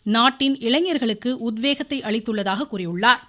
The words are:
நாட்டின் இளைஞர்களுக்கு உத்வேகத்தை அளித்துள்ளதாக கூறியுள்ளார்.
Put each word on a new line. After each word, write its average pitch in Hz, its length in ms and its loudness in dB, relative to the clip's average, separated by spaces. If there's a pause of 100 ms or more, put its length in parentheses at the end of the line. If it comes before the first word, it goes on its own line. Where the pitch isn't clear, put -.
(160)
நாட்டின் 269 420 2 (100)
இளைஞர்களுக்கு 254 640 0 (160)
உத்வேகத்தை 269 520 -2 (100)
அளித்துள்ளதாக 214 600 -2
கூறியுள்ளார். 190 560 2